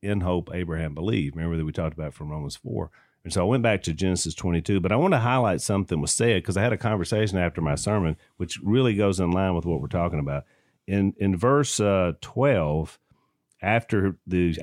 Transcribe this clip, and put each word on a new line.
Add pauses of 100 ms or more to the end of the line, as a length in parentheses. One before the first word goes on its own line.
in
hope,
Abraham
believed.
Remember
that
we
talked
about
from
Romans
four. (340)
And
so
I
went
back
to
Genesis
twenty-two,
but
I
want
to
highlight
something
was
said
'cause
I
had
a
conversation
after
my
sermon, (220)
which
really
goes
in
line
with
what
we're
talking
about. (420)
In,
in
verse,
uh, (100)
twelve, (600)
after (100)
the